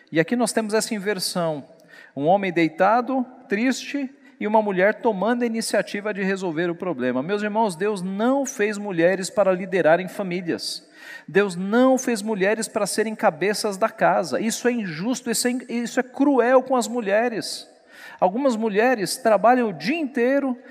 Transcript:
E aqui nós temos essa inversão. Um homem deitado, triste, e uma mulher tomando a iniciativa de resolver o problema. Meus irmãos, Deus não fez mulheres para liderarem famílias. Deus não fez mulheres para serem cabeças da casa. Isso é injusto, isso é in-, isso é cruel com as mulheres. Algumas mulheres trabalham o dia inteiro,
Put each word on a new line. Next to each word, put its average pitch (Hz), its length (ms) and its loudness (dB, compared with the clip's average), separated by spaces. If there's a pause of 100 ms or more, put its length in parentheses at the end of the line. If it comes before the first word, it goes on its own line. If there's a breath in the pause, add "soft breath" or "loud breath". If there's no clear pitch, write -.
(120 loud breath)
E 156 80 2
aqui 165 160 0
nós 240 160 0
temos 220 200 -2
essa 220 220 0
inversão. 180 680 -4 (500 loud breath)
Um 139 120 -4
homem 190 260 2
deitado, 214 760 2 (220)
triste, 254 600 -2 (300 loud breath)
e 208 80 -4
uma 220 140 4
mulher 208 360 2
tomando 226 480 0
a - 20 0
iniciativa 214 680 -4
de 202 100 -4
resolver 185 460 -2
o 170 60 -2
problema. 131 480 -4
Meus 202 200 -2
irmãos, 214 320 0
Deus 196 280 -2
não 226 420 0
fez 214 320 -2
mulheres 185 540 0
para 190 200 2
liderarem 180 580 2
famílias. 175 800 -6 (400 loud breath)
Deus 180 300 2
não 240 400 4
fez 240 240 -2
mulheres 214 480 0
para 208 180 -2
serem 220 280 -2
cabeças 196 640 0
da 220 100 0
casa. 175 500 2
Isso 226 300 -2
é 240 40 0
injusto, 214 580 -4
isso 233 180 0
é 247 40 0
in-, 247 180 -6
isso 233 280 -4
é 247 40 0
cruel 254 600 4
com 262 140 0
as 233 100 0
mulheres. 220 800 -2 (540 loud breath)
Algumas 226 360 2
mulheres 220 600 0
trabalham 226 540 4
o - 20 -6
dia 180 240 -4
inteiro, 262 580 0 (160 loud breath)